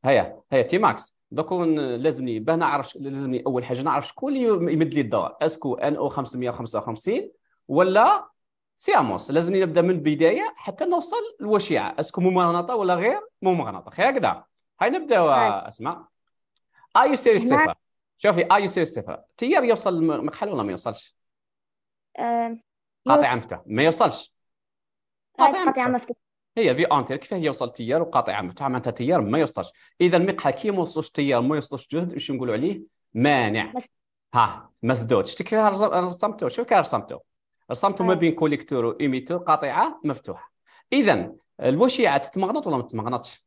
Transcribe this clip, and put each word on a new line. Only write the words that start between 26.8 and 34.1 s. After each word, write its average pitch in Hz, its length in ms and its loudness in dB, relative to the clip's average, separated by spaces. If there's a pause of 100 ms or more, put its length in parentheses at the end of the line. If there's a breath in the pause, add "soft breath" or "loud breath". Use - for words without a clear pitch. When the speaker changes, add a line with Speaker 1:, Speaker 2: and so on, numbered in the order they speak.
Speaker 1:
انتير 131 340 0
كيفاه - 200 -8
يوصل 139 320 -2
تيار 127 320 -2
وقاطعه 104 400 -2
مفتوحه، 98 280 -6
معناتها 127 220 -4
تيار 139 300 0
ما 110 180 0
يوصلش. 120 320 -4 (300 soft breath)
اذا 180 160 4
المقحى 185 340 0
كي 214 200 -4
ما 196 80 -2
وصلش 156 300 -4
تيار، 139 320 0
ما 139 140 0
يوصلش 139 360 -8
جهد، 175 220 -4
واش - 180 -8
نقولوا 127 220 -4
عليه؟ 170 300 -4 (300)
مانع. 117 600 2
Speaker 2:
مس- - 180 -10 (400)